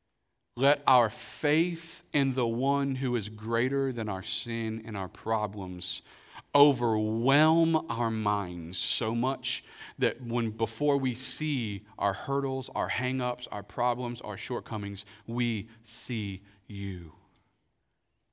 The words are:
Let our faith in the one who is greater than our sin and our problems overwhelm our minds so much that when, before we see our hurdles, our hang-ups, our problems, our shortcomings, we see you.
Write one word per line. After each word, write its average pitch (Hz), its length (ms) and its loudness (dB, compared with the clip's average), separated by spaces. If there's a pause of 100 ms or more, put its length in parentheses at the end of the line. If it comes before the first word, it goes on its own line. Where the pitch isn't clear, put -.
(560)
Let 139 300 4
our 123 240 8
faith 165 1000 -2
in 139 220 2
the 123 140 2
one 135 480 0
who 127 200 0
is 101 140 -2
greater 120 640 0
than 110 160 -4
our 95 140 -4
sin 113 600 -4
and 107 120 -6
our 95 100 -2
problems 101 920 -4 (540)
overwhelm 139 1300 4
our 117 200 0
minds 98 680 -2
so - 360 0
much 127 500 -2 (360)
that 123 220 0
when, 117 280 0
before 127 480 0
we 131 160 0
see 117 720 -2 (140)
our 98 140 2
hurdles, 135 600 -2
our 95 140 0
hang-ups, 127 640 -4
our 104 100 -6
problems, 120 600 -2
our 101 140 -8
shortcomings, 101 720 -6 (220)
we 117 420 -2 (140)
see 101 580 -2 (260)
you. 95 460 -8 (1200)